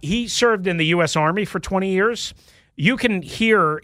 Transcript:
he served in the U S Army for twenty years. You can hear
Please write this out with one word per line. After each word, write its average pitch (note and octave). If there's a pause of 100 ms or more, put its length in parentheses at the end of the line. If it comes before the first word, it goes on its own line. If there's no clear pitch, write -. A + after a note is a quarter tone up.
he A3
served G#3
in F3
the D#3+
U E3+
S D#3
Army E3
for -
twenty F#3+
years. G#3 (420)
You E3
can G3+
hear E3